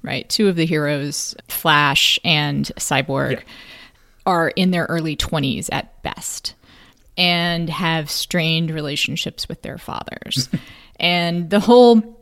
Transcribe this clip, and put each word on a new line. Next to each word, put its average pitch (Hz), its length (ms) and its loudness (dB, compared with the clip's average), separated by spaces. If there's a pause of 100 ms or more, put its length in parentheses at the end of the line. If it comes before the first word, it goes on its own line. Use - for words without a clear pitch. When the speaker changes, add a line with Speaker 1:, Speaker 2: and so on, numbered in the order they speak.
Speaker 1:
right? 135 260 -8
Two 208 200 2
of 180 80 2
the 165 100 2
heroes, 147 680 -2 (140)
Flash 147 760 2
and 147 420 2 (120)
Cyborg, 139 540 -2
Speaker 2:
Yeah. - 80 -6 (840)
Speaker 1:
are 170 240 2
in 185 200 2
their 175 140 0
early 160 320 -4
twenties - 540 -4
at - 320 -8
best - 520 -10 (640)
and 170 500 2
have 160 420 -2
strained 160 600 0
relationships 151 760 -6
with - 140 -12
their - 160 -12
fathers. - 760 -8
<laughs> - 40 -4 (420)
And 170 500 -2
the 202 80 2
whole 233 640 6